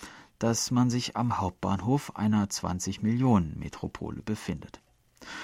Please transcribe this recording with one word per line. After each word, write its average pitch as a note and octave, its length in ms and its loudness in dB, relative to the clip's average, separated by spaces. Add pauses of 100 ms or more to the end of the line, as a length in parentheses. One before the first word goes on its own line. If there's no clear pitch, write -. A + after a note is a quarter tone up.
(380)
dass A#2 320 0
man B2 220 4
sich A#2+ 260 -2
am A#2+ 220 0
Hauptbahnhof G2 760 0
einer G#2 340 4
zwanzig F2+ 520 -4
Millionen A2 560 4
Metropole - 640 -8
befindet. - 580 -6 (640)